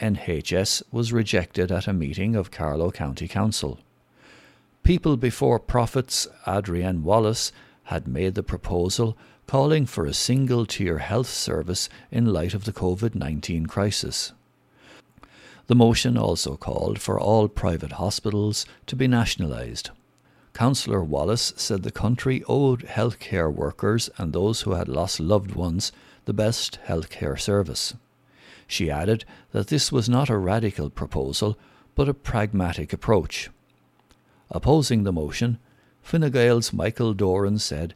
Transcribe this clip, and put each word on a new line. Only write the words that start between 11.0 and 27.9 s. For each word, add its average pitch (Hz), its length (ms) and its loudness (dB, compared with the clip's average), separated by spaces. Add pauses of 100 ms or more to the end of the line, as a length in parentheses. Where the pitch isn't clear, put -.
service - 640 -4 (200)
in 117 220 2
light 90 220 0
of 98 100 -4
the 107 80 -6
covid 92 420 -2
nineteen 80 520 -2
crisis. - 640 -2 (1300)
The 120 80 4
motion 120 420 6
also 87 400 0
called - 420 -2
for 101 220 -2
all 107 260 4
private 82 460 -2
hospitals 104 720 -2 (220)
to 135 100 -8
be 131 100 2
nationalised. 110 840 0 (640)
Councillor 117 500 2
Wallace 78 520 0
said 98 260 -2
the 107 80 -4
country 123 580 0
owed 131 360 2
healthcare 98 680 -2
workers 104 640 -2
and 82 160 -4
those 101 300 0
who 98 100 -2
had 87 160 -2
lost 80 320 -2
loved 98 340 0
ones 87 380 -2 (320)
the 110 80 -4
best 107 540 0
healthcare 78 540 -4
service. 101 540 -2 (720)